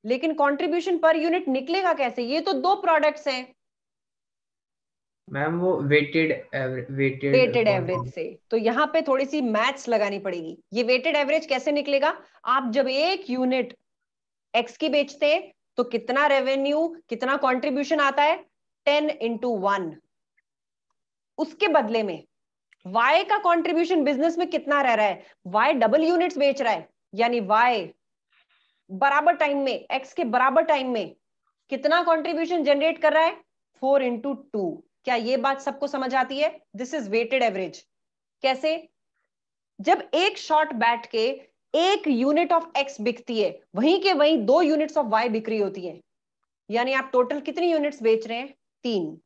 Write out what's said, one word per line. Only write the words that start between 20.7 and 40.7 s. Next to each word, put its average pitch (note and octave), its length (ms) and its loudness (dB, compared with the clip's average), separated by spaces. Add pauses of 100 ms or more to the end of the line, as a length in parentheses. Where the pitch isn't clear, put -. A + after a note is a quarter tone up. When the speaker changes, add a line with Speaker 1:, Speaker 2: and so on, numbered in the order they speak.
Speaker 1:
उसके D#4 300 -4
बदले A#3 360 2
में E3 200 -6 (640)
वाई A#3+ 380 2
का G#4 140 0
कंट्रीब्यूशन E4+ 680 2
बिजनेस D4 340 0
में F4 120 0
कितना D4 320 0
रह B3+ 120 2
रहा G#3+ 120 2
है? G3 180 -2 (240)
वाई A3 260 2
डबल B3 300 4
यूनिट्स E4+ 340 0
बेच C#4 240 2
रहा A#3 120 0
है, E3 140 -6 (260)
यानी A#3 280 0
वाई G#3+ 480 2 (1000)
बराबर C#4 460 2
टाइम C#4+ 280 0
में, C4 100 -2 (180)
एक्स C4 220 -6
के F4 120 -4
बराबर B3+ 400 2
टाइम C4+ 280 0
में G#3 220 -6 (560)
कितना D4 320 2
कंट्रीब्यूशन E4 600 0
जनरेट D4 380 2
कर D4+ 120 4
रहा D#4 100 4
है? F4+ 120 0 (460)
फ़ोर C4+ 220 4
into B3 320 -4 (180)
टू। F#3+ 300 -4 (220)
क्या B3 100 0
ये A#3+ 220 0
बात C4+ 240 -2
सबको C#4 260 -6
समझ C4+ 280 -4
आती C4 240 -2
है? D4+ 100 0 (280)
This B3 180 -8
is B3+ 180 -6
weighted A#3 300 0
average। F#3+ 340 -4 (640)
कैसे? D#4 460 -2 (880)
जब A#3 340 0
एक F#4 240 0
शॉट D#4 360 0 (100)